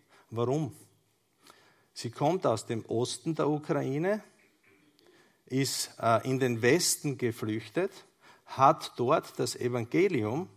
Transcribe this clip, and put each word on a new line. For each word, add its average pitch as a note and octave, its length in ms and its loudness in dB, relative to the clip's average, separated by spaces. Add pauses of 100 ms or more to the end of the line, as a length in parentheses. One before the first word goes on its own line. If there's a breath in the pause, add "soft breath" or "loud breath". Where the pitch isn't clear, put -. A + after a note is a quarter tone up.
(320 soft breath)
Warum? A#2+ 440 -2 (1160 soft breath)
Sie - 160 -8
kommt D3+ 380 0
aus A2+ 180 0
dem A2+ 220 -4
Osten B2 480 -2
der D3 120 0
Ukraine, D3+ 760 -2 (1200 soft breath)
ist, C3 440 -2 (100)
äh, A2+ 260 4
in C3 120 0
den A#2+ 240 0
Westen C#3+ 560 2
geflüchtet, A2+ 720 -2 (560 soft breath)
hat C#3+ 480 2
dort C3 420 0
das C3 180 -2
Evangelium B2 1000 0